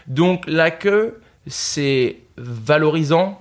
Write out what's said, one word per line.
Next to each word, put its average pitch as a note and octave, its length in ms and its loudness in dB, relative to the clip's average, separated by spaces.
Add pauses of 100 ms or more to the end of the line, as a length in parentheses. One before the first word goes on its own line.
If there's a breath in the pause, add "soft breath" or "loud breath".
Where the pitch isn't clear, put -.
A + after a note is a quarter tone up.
Donc, F3 400 0
la D#3+ 220 2
queue, G3+ 520 -2 (260 soft breath)
c'est C3+ 680 -2 (180)
valorisant D3+ 1040 0